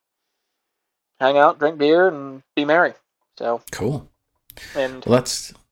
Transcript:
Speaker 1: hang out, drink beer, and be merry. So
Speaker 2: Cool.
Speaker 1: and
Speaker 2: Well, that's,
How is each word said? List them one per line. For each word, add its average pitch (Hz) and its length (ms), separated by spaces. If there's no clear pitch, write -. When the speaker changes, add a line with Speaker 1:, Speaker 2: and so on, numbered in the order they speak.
Speaker 1:
hang 135 180
out, 143 200
drink 151 220
beer, 165 300
and 139 340
be 147 100
merry. 156 280
So 117 240
Speaker 2:
Cool. - 380
Speaker 1:
and 131 300
Speaker 2:
Well, 123 100
that's, - 380